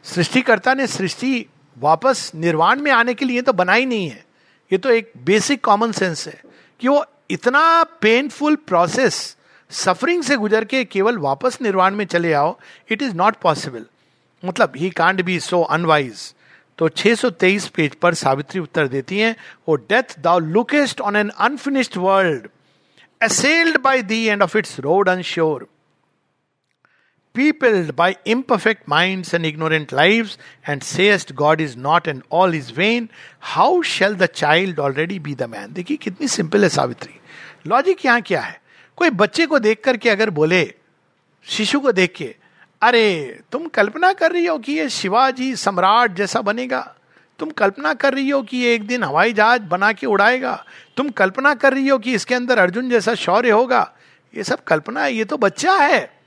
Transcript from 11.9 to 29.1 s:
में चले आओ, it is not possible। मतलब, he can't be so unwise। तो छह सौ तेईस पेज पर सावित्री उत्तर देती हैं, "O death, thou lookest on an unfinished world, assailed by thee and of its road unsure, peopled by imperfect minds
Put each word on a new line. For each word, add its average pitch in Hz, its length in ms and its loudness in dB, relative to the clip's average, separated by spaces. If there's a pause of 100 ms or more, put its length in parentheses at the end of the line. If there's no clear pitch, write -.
में 208 100 -4
चले 170 280 0
आओ, 147 240 0 (340)
it 220 100 -4
is 254 120 -4
not 185 180 2
possible। 139 520 -4 (600)
मतलब, 175 280 0
he 165 200 -6
can't 185 300 0
be 180 300 -4
so 170 180 2
unwise। 151 640 0 (420)
तो 160 120 0
छह 220 260 2
सौ 240 140 0
तेईस 190 380 0
पेज 151 280 -2
पर 175 180 2
सावित्री 147 460 -2
उत्तर 151 280 -2
देती 139 320 -6
हैं, 226 160 0 (340)
"O 156 80 2 (140)
death, 240 280 0
thou 165 340 0
lookest 262 420 0
on 208 180 -4
an 208 180 0 (100)
unfinished 269 560 -2
world, 180 440 2 (840)
assailed 311 540 2
by 262 260 0
thee 214 340 -2
and 185 120 0
of - 120 -10
its - 180 -12
road 170 280 2
unsure, 165 520 -2 (1800)
peopled 233 520 2
by 170 220 2 (140)
imperfect 226 680 0
minds 180 360 0